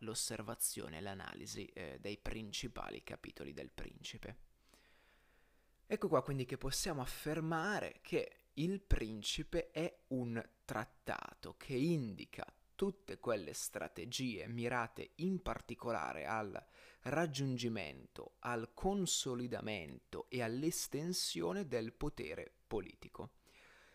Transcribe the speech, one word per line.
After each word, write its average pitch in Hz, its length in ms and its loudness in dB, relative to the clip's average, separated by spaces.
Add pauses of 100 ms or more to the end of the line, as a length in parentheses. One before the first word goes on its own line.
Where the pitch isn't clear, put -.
l'osservazione 110 960 -2
e - 20 -6
l'analisi, 98 640 -6
eh, 71 340 -8
dei 104 180 -4
principali 107 840 -4
capitoli - 480 -10
del 69 180 -8
Principe. - 680 -8 (1500)
Ecco 208 220 0
qua 143 160 8
quindi 135 200 2
che 131 140 -2
possiamo 143 440 0
affermare 160 1000 0
che - 520 0
il 185 260 2
Principe 113 880 4
è - 380 -2
un 120 340 2 (220)
trattato - 920 -4
che - 180 -4
indica 131 680 2 (380)
tutte - 380 -2
quelle 104 320 2
strategie 107 960 -2
mirate 120 720 0
in 180 220 2
particolare 80 840 -2
al 104 340 -2 (420)
raggiungimento, 123 1400 0
al 117 340 -2
consolidamento 120 1500 0
e 123 140 0
all'estensione 165 1300 2
del 113 240 0
potere - 600 -4 (140)
politico, - 680 -4 (600)